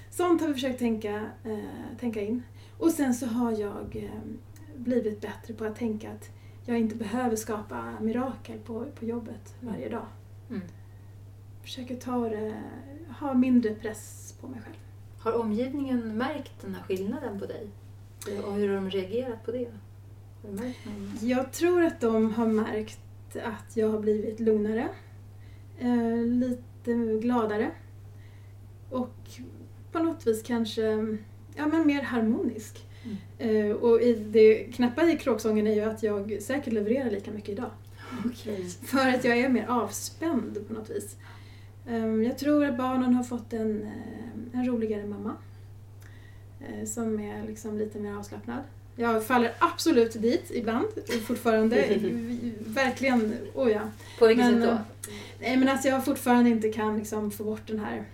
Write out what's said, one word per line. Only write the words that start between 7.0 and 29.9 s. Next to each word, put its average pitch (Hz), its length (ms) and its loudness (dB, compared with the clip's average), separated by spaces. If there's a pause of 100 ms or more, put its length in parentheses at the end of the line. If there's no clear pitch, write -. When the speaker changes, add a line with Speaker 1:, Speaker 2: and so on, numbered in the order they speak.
Speaker 1:
skapa 233 680 -6
mirakel 226 580 -2
på, 226 260 -8 (140)
på 233 60 -8
jobbet 226 540 -6
varje 190 300 -6
dag. 226 160 -6 (440)
Speaker 2:
Mm. 196 120 -6 (1000)
Speaker 1:
Försöker 254 340 -10
ta 247 340 -2
det, 214 240 -4 (640)
ha 277 140 -2
mindre 247 420 6
press - 680 -12
på 247 60 -12
mig 254 180 -12
själv. - 100 -16 (440)
Speaker 2:
Har 233 220 0
omgivningen 240 760 -2
märkt 269 440 -4
den 190 140 -8
här 180 80 -12
skillnaden 202 560 -4
på 196 60 -6
dig? 185 220 -10 (800)
Och 202 80 -4
hur 202 160 2
har 196 60 2
de 190 140 -2
reagerat 220 560 -4
på 226 60 -4
det? 247 140 -2 (760)
Har 214 80 -14
du 196 60 -8
märkt 247 300 -6
någon? 202 440 -6
Speaker 1:
Jag 254 220 0
tror 349 320 4
att - 180 0
de 220 320 4
har 226 140 2
märkt 214 520 0 (360)
att - 420 -6
jag 220 120 4
har 214 100 2
blivit 214 400 2
lugnare, 220 480 4 (920)
eh, 233 460 2
lite 247 680 0 (280)
gladare 233 500 2 (1160)
och - 260 -4 (760)